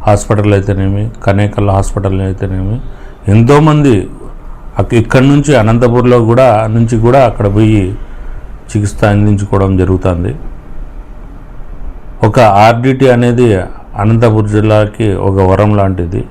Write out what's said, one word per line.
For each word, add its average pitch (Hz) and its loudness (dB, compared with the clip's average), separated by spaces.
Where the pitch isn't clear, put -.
హాస్పిటల్ 104 0
అయితేనేమి, 101 -2
కనేకల్ 101 0
హాస్పిటల్ 95 -2
అయితేనేమి, 95 -4
ఎంతోమంది 139 4
అక్-, 110 0
ఇక్కడి 127 2
నుంచి 143 4
అనంతపూర్లో 117 2
కూడా, 113 2
నుంచి 113 0
కూడా 123 4
అక్కడ 107 0
పోయి 107 2
చికిత్స 104 -4
అందించుకోవడం 101 2
జరుగుతుంది. 92 0
ఒక 110 2
ఆర్డీటీ 120 4
అనేది 120 2
అనంతపురం 107 2
జిల్లాకి 107 0
ఒక 95 -2
వరం 98 2
లాంటిది. 95 -2